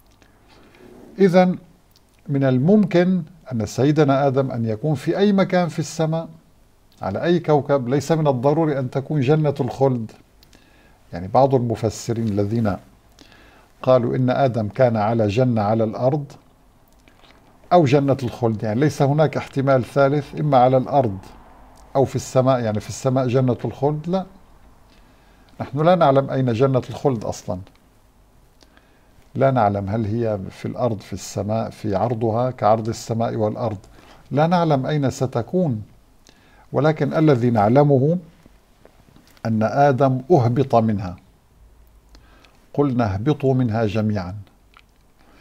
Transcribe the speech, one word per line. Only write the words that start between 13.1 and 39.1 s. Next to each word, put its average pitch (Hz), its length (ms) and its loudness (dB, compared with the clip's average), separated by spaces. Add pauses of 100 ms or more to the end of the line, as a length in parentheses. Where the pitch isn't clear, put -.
قالوا 127 340 2
إن 127 140 0
آدم 123 380 0
كان 117 300 2
على 110 300 0
جنة 113 340 0
على 110 220 0
الأرض 127 480 -2 (1400)
أو 175 120 6
جنة 139 380 2
الخلد، 110 400 -2
يعني، 110 160 -2
ليس 147 220 0
هناك 147 360 2
احتمال 135 460 0
ثالث، 139 560 -2
إما 147 180 2
على 131 200 4
الأرض 123 400 0 (800)
أو 135 100 2
في - 100 -8
السماء، 131 440 0
يعني، 107 200 -2
في - 100 -14
السماء 127 380 -2
جنة 127 380 0
الخلد، 151 440 -4
لا. 185 160 -4 (1400)
نحن 131 180 -8
لا 175 160 4
نعلم 139 340 4
أين 131 240 0
جنة 127 360 2
الخلد 117 360 -4
أصلًا. - 340 -8 (1800)
لا 135 160 2
نعلم 101 380 0
هل 110 160 -2
هي 107 340 -2 (100)
في - 180 -12
الأرض، 110 320 -4
في - 140 -16
السماء، 104 560 -6
في 101 260 -6
عرضها 113 560 -2
كعرض 110 360 2
السماء 117 480 -4
والأرض. 107 420 -4 (540)
لا 143 160 2
نعلم 165 380 2
أين 147 240 0
ستكون، 131 720 -4 (920)
ولكن 147 400 0
الذي 139 360 4
نعلمه 135 680 4 (1300)